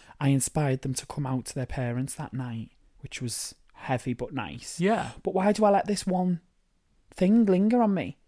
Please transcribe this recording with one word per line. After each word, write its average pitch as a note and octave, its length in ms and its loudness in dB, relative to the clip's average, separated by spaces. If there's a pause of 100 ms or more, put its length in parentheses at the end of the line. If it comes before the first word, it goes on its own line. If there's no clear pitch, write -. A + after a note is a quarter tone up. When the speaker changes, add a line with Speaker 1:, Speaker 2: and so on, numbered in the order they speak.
(200)
Speaker 1:
I C3+ 100 2
inspired C3+ 520 2
them C3 120 -4
to - 120 -8
come C#3+ 200 -6
out B2+ 200 -2
to - 80 -10
their C3 120 -4
parents B2+ 500 -4
that - 180 -10
night, A#2+ 360 -8 (320)
which - 200 -12
was - 320 -6 (200)
heavy B2+ 400 -4
but - 200 -8
nice. G#2 460 -8
Speaker 2:
Yeah. F3 300 0 (120)
Speaker 1:
But - 120 -2
why F#3+ 180 4
do G#3+ 120 2
I G3+ 60 6
let G3 160 4
this G#3 200 -2
one F3+ 340 0 (760)
thing G#3+ 320 6
linger G#3 360 4
on G3+ 120 2
me? C#3 220 -4 (100)